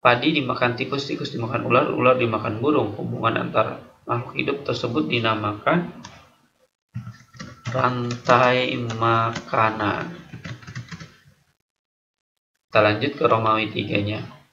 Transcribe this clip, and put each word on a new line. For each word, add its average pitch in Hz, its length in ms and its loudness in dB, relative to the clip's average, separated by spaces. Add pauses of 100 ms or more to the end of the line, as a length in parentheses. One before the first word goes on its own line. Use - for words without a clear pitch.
padi 127 320 4
dimakan 123 400 0
tikus, 139 320 -4
tikus - 240 -6
dimakan - 320 -4
ular, 127 240 4
ular 123 240 4
dimakan 117 480 0
burung. 139 320 2
Hubungan - 480 -2
antara - 400 0 (240)
makhluk - 320 -4
hidup 139 200 -2 (120)
tersebut 123 400 -2
dinamakan 113 800 0 (1800)
rantai 127 1040 2
makanan. 113 1400 0 (2500)
Kita 113 160 4
lanjut 107 320 2
ke 120 80 0
Romawi 110 480 2
tiganya. 104 560 -4 (220)